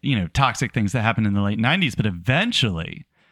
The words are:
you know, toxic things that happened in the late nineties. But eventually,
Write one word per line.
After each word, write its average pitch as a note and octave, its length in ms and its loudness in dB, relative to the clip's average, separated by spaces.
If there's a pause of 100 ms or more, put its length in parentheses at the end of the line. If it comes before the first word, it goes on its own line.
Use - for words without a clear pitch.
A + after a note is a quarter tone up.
you C3 180 0
know, F2 100 0
toxic C3 440 0
things G#2 200 0
that A#2+ 100 0
happened A2+ 240 2
in G2+ 80 2
the G2+ 80 2
late G2+ 160 -2
nineties. C#3 360 0
But G#2+ 120 -2
eventually, G#2 1000 -2 (280)